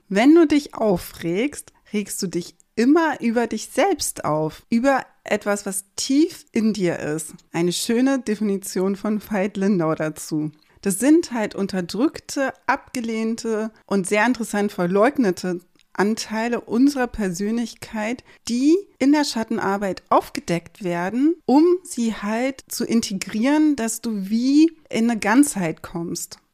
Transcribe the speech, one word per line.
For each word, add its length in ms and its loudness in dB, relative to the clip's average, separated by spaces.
Wenn 280 6
du 100 10
dich 300 0
aufregst, 960 -2
regst 300 -4
du 60 -4
dich 280 -8
immer 440 4
über 280 0
dich 260 -8
selbst 500 0
auf, 460 -4
über 360 2
etwas, 420 -2
was 180 -6
tief 560 0
in 220 0
dir 260 -2
ist. 340 -6
Eine 220 0
schöne 460 0
Definition 760 -2
von 260 -4
Veit 360 -4
Lindau 360 2
dazu. 580 -6
Das 160 -2
sind 340 4
halt 220 -4
unterdrückte, 1000 -4
abgelehnte 1040 -4
und 220 0
sehr 180 2
interessant 460 -2
verleugnete 880 0
Anteile 680 -2
unserer 460 2
Persönlichkeit, 1160 -6
die 300 2
in 140 4
der 140 4
Schattenarbeit 840 -2
aufgedeckt 760 -2
werden, 520 0
um 200 6
sie 320 -4
halt 540 -4
zu 160 -6
integrieren, 920 0
dass 260 -6
du 280 -6
wie 420 4
in 220 0
eine 80 -2
Ganzheit 640 2
kommst. 540 -8